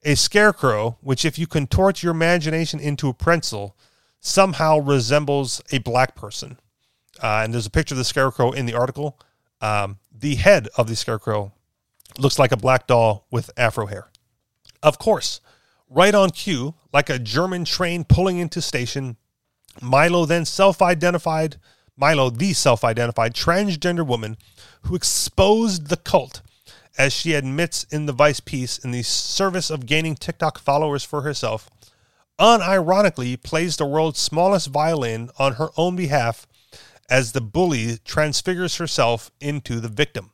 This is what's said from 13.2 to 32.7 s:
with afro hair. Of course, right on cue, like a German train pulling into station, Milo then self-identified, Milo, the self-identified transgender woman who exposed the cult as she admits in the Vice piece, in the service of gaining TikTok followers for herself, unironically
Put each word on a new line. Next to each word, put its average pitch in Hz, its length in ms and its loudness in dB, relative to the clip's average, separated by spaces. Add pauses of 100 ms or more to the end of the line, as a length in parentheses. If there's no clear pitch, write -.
with 117 260 -6
afro 113 300 -2
hair. 98 220 -14 (760)
Of 151 160 4
course, - 420 -2 (500)
right 185 240 4
on 196 160 4
cue, 151 440 -4 (180)
like 143 180 2
a 131 80 -2
German 165 460 -2
train 175 400 -4
pulling 180 340 4
into 170 240 -4
station, 127 540 -6 (640)
Milo 156 460 4
then 165 180 0
self-identified, 175 1120 2 (400)
Milo, 139 340 2
the 165 220 -2
self-identified 117 840 0
transgender 175 720 0
woman 110 300 -4 (460)
who 180 120 -4
exposed 196 960 0
the 165 80 0
cult - 440 -2 (560)
as 135 160 2
she 165 200 -4
admits 143 520 -2
in 151 220 -6
the 143 60 -4
Vice 147 280 2
piece, 127 380 -6
in 127 120 -8
the 120 120 -4
service - 680 -2
of 135 160 -8
gaining 156 300 0
TikTok - 420 -6
followers 143 460 0
for 147 180 -6
herself, 127 480 -6 (680)
unironically 185 1000 4